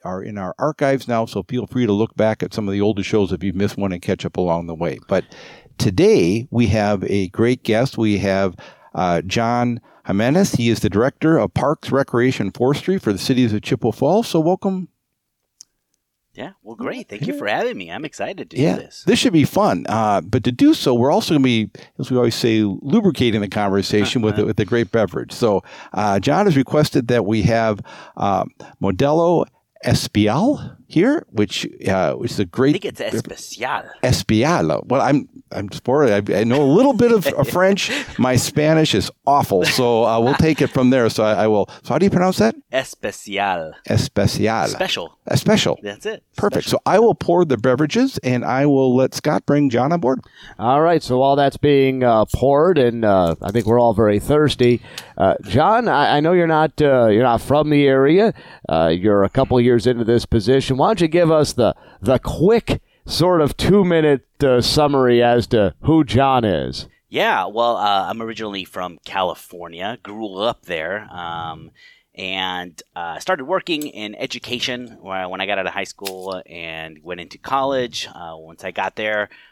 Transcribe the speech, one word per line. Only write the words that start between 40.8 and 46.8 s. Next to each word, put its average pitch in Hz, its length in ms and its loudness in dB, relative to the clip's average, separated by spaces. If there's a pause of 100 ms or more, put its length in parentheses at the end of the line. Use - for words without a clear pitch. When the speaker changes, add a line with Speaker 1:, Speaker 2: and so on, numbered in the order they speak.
Speaker 1:
there. 123 180 4
So 110 160 0
I, 107 200 2
I - 20 2
will. 104 240 2 (120)
So - 120 -4
how 147 40 0
do 185 80 2
you 190 40 2
pronounce 185 280 0
that? 220 180 0 (160)
Speaker 2:
Especial. 98 1000 -6 (140)
Speaker 1:
Especial. 104 800 0
Speaker 2:
Special. - 520 -8 (100)
Speaker 1:
Especial. - 540 0
Speaker 2:
That's 104 240 -12
it. 220 180 -10 (120)
Speaker 1:
Perfect. - 280 -2
Speaker 2:
Special. - 140 -2
Speaker 1:
So - 60 -20